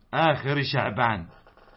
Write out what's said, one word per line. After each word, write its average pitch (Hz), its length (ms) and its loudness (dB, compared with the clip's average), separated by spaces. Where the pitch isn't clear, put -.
آخر 143 500 0
شعبان، 113 640 0